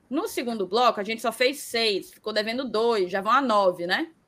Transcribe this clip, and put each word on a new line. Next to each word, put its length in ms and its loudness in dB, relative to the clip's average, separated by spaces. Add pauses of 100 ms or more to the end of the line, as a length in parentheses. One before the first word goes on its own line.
No 180 -2
segundo 400 -4
bloco, 320 2
a 60 -4
gente 180 -6
só 80 0
fez 300 0
seis. 500 -2
Ficou 220 -10
devendo 360 -2
dois. 420 0
Já 100 -2
vão 120 0
a 80 4
nove, 460 2
né? 260 -2 (160)